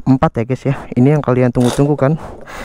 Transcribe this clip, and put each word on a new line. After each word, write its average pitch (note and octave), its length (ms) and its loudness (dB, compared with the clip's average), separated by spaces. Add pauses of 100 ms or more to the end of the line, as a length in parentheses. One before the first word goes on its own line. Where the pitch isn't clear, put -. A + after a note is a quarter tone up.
empat C3 320 2
ya A2+ 80 -2
guys B2+ 160 -6
ya. C#3 120 -2 (200)
Ini C#3 240 4
yang C3 60 -6
kalian B2 260 2
tunggu-tunggu C#3 480 0
kan. D3 160 2 (500)